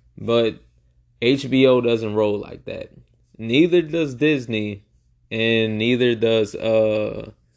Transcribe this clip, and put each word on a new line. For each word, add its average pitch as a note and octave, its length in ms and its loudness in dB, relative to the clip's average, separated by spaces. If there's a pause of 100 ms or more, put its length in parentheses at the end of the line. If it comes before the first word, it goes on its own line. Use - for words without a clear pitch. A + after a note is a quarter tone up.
(160)
But A#2 440 0 (600)
H C3 300 0
B C3 160 4
O B2+ 140 6
doesn't A2+ 340 0
roll G#2 240 0
like - 280 -16
that. - 260 -12 (440)
Neither D#3+ 460 2
does D3+ 320 -4
Disney, A#2 680 -2 (440)
and A2+ 480 0
neither A#2+ 380 2
does, A2+ 400 0
uh, G#2+ 800 -2 (240)